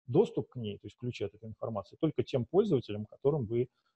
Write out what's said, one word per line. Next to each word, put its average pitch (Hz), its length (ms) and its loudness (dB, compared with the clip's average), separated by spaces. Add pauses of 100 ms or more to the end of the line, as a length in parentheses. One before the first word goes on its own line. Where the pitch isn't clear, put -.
доступ 156 440 2
к - 60 -16
ней, 107 220 -6
то - 100 -14
есть - 100 -18
ключи 123 260 -6
от 101 100 -6
этой 113 160 -14
информации, 110 500 -8
только 151 240 0
тем 123 220 -2
пользователям, 139 600 0
которым 139 400 0
вы, 120 220 0 (280)